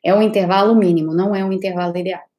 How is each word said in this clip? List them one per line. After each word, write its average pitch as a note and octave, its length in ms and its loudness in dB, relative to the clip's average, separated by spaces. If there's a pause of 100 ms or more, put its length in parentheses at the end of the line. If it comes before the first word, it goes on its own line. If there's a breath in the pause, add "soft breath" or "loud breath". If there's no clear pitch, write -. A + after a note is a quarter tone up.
É F3+ 100 2
o G#3 80 4
intervalo G3+ 540 2
mínimo, E3+ 380 2
não F#3+ 200 0
é F#3+ 100 -4
o F#3+ 100 -4
intervalo F3+ 440 -4
ideal. F3+ 240 -8 (180)